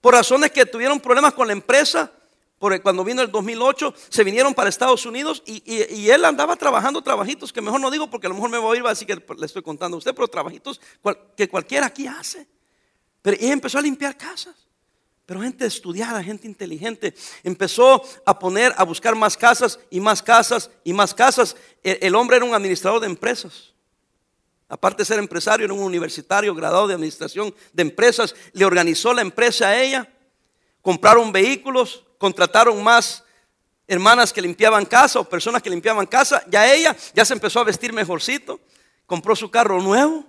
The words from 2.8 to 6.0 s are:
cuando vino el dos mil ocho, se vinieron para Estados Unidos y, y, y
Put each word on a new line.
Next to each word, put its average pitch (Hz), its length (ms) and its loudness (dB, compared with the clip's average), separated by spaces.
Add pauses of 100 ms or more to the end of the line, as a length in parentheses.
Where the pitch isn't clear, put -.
cuando 185 220 0
vino 247 180 -2
el 226 80 -4
dos 202 140 -4
mil 226 180 -8
ocho, 269 320 -2 (140)
se 220 160 2
vinieron 247 300 0
para 233 140 0
Estados 247 380 0
Unidos 277 400 -8
y, 220 180 -14
y, 226 300 -4
y 208 160 0